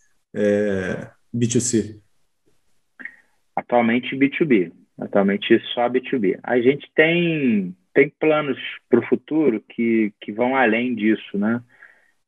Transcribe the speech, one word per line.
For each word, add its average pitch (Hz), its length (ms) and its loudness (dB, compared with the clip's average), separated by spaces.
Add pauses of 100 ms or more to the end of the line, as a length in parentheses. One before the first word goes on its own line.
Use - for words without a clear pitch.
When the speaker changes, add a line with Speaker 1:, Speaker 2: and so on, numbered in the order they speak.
(340)
Speaker 1:
é, 101 760 -2 (220)
B 120 140 0
two 120 140 0
C? 107 400 -2 (1500)
Speaker 2:
Atualmente 120 600 0
B 139 140 2
two 175 160 -2
B. 95 260 2 (260)
Atualmente 101 600 2 (160)
só 120 140 0
B 123 120 -2
two - 180 -4
B. 98 240 0
A 123 180 0
gente 135 340 0
tem, 156 800 0 (200)
tem 147 260 4
planos 151 380 0 (300)
pro 120 180 2
futuro 135 640 0
que, 113 520 0
que - 120 -12
vão 123 240 -2
além 120 380 2
disso, 107 440 -2
né? 113 240 -2 (640)